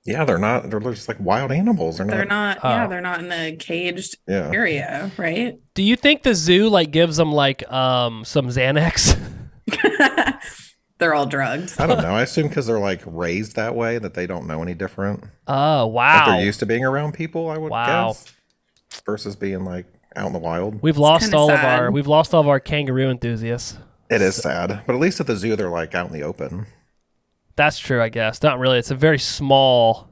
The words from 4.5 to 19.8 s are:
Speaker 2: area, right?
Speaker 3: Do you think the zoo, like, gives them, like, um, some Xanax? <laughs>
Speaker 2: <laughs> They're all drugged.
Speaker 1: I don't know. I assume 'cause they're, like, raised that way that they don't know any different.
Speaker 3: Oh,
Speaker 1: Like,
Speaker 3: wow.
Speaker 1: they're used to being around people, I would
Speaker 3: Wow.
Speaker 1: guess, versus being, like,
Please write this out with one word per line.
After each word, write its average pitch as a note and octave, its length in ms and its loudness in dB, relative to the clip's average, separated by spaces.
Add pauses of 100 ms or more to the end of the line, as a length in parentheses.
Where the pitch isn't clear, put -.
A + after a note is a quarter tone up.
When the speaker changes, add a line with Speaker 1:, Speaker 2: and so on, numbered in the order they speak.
Speaker 2:
area, F#3 640 -4
right? G3 400 -4 (160)
Speaker 3:
Do F#3+ 100 -2
you A3+ 120 6
think D4 280 2
the A#3+ 120 4
zoo, F3+ 320 4
like, F3 240 2
gives D#3+ 240 2
them, D#3+ 160 2
like, C#3 400 0
um, B2 540 -2
some C3+ 220 0
Xanax? C#3 680 4 (500)
<laughs> - 40 -4
Speaker 2:
<laughs> - 680 0 (580)
They're D#3+ 160 4
all C#3+ 100 2
drugged. C#3 540 -4
Speaker 1:
I D3 80 2
don't E3 140 4
know. F2 120 0
I A2 80 4
assume D3 280 0
'cause B2+ 180 -2
they're, A2+ 120 2
like, G2 260 -2
raised F2 500 -4
that A#2 200 -2
way A#2 220 -2
that G2+ 160 -8
they F2+ 140 -4
don't F2 180 -8
know D#2 160 -6
any F2 140 -6
different. G2 480 -6 (240)
Speaker 3:
Oh, C#3+ 400 2
Speaker 1:
Like, C3+ 400 4
Speaker 3:
wow. A#2 80 4
Speaker 1:
they're F#2+ 100 0
used G2+ 140 -2
to A#2 80 0
being A#2 180 -2
around D3 280 -2
people, E3 360 -6
I D#3 80 -8
would D#3 140 -8
Speaker 3:
Wow. A#2 380 0
Speaker 1:
guess, - 160 -10 (800)
versus G#2 300 -8
being, F#2+ 300 -6
like, F2+ 220 -10 (280)